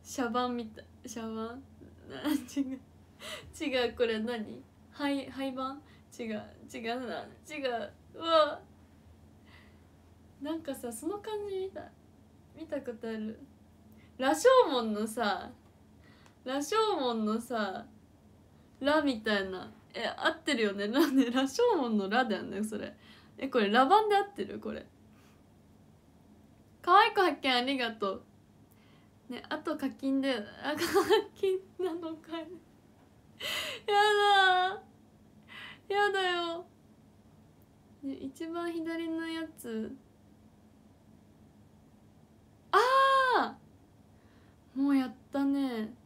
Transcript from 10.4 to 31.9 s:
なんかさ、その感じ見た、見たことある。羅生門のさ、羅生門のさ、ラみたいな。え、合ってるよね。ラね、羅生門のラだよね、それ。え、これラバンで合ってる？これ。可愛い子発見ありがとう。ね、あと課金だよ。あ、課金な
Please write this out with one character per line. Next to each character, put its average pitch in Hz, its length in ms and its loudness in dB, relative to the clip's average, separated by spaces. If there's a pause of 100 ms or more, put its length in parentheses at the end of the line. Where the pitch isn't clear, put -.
な 294 120 -6
ん 320 80 -6
か 277 120 -8
さ、 240 160 -8
そ 262 180 -8
の 403 120 -4
感 427 140 -8 (160)
じ 381 80 -4
見 381 120 -4
た、 - 220 -14 (640)
見 320 100 -14
た 285 140 -6
こ 247 140 -10
と 226 160 -10
あ - 20 -6
る。 220 260 -8 (800)
羅 269 160 2
生 311 140 4 (240)
門 226 220 0
の 208 120 -2
さ、 214 460 -4 (960)
羅 277 180 -2
生 415 120 -2 (220)
門 233 280 0
の 220 160 0
さ、 208 440 -4 (960)
ラ 294 220 4
み 254 200 0
た 214 160 2
い 190 140 -2
な。 185 180 -10 (260)
え、 226 120 -4 (100)
合 311 120 0
っ 320 100 -4
て 294 160 0
る 226 80 0
よ 202 100 0
ね。 202 140 -4
ラ 285 200 4
ね、 262 220 4
羅 262 180 0
生 427 140 -2 (160)
門 233 220 0
の 190 100 -2
ラ 240 160 2
だ 202 120 -2
よ - 60 -6
ね、 190 200 -6
そ 214 160 -8
れ。 - 160 -10 (420)
え、 269 100 -6
こ 254 120 0
れ 202 100 4
ラ 254 160 6
バ 392 160 6
ン 427 80 0
で 403 80 4
合 403 40 4
っ 403 120 -6
て - 100 -8
る？ - 160 -10
こ - 120 -10
れ。 - 160 -12 (1900)
可 370 180 8
愛 453 100 8
い 440 40 -4
子 415 80 4
発 330 200 2
見 269 100 2
あ 247 100 4
り 269 160 0
が 233 140 -2
と 196 240 -2
う。 - 80 -16 (1080)
ね、 240 200 -12
あ 311 100 -4
と 302 180 -4
課 269 140 -2
金 269 280 -2
だ 269 100 0
よ。 226 140 -2 (200)
あ、 294 120 -2
課 302 40 -8 (560)
金 381 240 0 (200)
な 359 140 -2